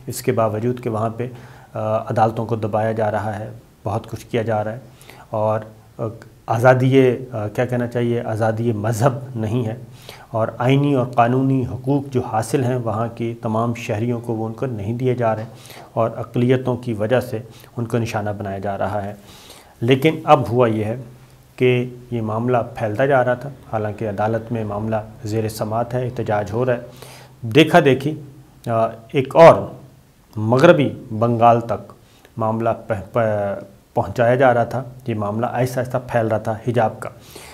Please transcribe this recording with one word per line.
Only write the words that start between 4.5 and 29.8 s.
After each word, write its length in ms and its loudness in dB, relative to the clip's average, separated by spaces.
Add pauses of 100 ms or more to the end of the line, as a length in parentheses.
रहा 120 -6
है 80 -14 (500)
और, 400 -2 (280)
अ, 80 -4 (400)
आज़ादी, 500 4
अ, 360 4
क्या 320 -2
कहना 200 -2
चाहिए, 360 -2
आज़ादी 500 0
मज़हब 640 0
नहीं 280 -2
है 160 -8 (520)
और 280 -2
आइनी 340 2
और 220 0
क़ानूनी 480 4
हकूक़ 420 -2
जो 140 -2
हासिल 440 -2
हैं 120 0
वहाँ 320 -2
की 260 -6
तमाम 400 -2
शहरियों 460 -4
को, 140 -6
वो 120 -4
उनको 200 -8
नहीं 300 -6
दिए 180 0
जा 180 0
रहे 140 -6 (500)
और 180 0
अक़लियतों 640 0
की 160 -6
वजह 280 0
से 240 -6 (340)
उनको 200 -4
निशाना 340 -4
बनाया 260 -8
जा 180 -4
रहा 240 -4
है। 180 -10 (640)
लेकिन 440 2
अब 200 6
हुआ 200 2
ये 180 0
है 120 -4 (600)
कि 420 0 (120)
ये 80 -2
मामला 420 0
फैलता 440 -2
जा 160 4
रहा 120 0
था, 180 -10 (200)
हालांकि 320 -4
अदालत 480 -2
में 120 -4
मामला 400 -4 (220)
ज़ेर 220 -2
समात 460 -4
है, 120 -2
एहतजाज 460 -2
हो 120 0
रहा 120 2
है। 100 -8 (580)
देखा 360 6
देखी, 360 4 (520)
अ, 220 2 (240)
एक 220 0
और 440 8 (580)